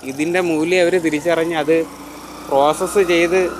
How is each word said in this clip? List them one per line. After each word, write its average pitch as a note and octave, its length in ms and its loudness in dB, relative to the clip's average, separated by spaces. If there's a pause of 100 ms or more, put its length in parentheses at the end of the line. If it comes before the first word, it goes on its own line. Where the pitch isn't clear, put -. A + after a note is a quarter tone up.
(100)
ഇതിൻ്റെ D#3+ 300 -2 (100)
മൂല്യം E3+ 340 2
അവര് F3 220 2
തിരിച്ചറിഞ്ഞ് E3 560 0
അത് D#3 140 2 (720)
പ്രോസസ്സ് D#3 540 2 (100)
ചെയ്ത് E3+ 280 2 (180)